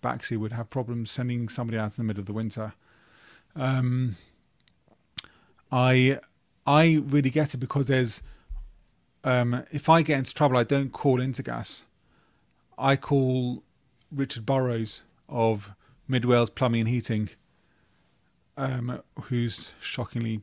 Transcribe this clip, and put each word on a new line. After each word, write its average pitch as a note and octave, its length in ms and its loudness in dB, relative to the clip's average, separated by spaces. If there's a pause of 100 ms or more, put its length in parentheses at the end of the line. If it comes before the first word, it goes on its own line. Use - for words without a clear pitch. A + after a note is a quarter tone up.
Baxi B2 340 -6
would A2 160 -6
have A#2 160 -8
problems A#2 440 -6
sending A#2+ 360 -4
somebody A#2 300 -4
out G#2+ 140 -4
in - 60 -20
the A#2+ 60 -2
middle G#2 160 -2
of G2 60 -8
the G#2 60 -8
winter. A2 400 -6 (840)
Um, B2+ 600 0 (1500)
I, B2+ 480 4 (480)
I D#3 400 6
really C#3 240 2
get D3+ 240 0
it C3 40 -6
because B2+ 280 -2
there's, B2+ 340 0 (1000)
um, B2 480 0
if D3 180 -4
I E3 140 8
get C#3+ 160 0
into C3 160 -6
trouble, C3+ 220 4
I A#2+ 80 6
don't C#3 280 0
call C3 260 2
Intergas. B2 640 -6 (920)
I C3+ 200 2
call B2+ 640 0 (480)
Richard C3+ 340 -6
Burrows A#2+ 580 -2 (260)
of A2 440 0 (340)
Mid B2+ 180 0
Wales A#2+ 260 4
Plumbing A#2 320 2
and A2 60 0
Heating, A2+ 420 -2 (1300)
um, B2+ 460 -4 (200)
who's A#2+ 580 -2
shockingly A2+ 640 -6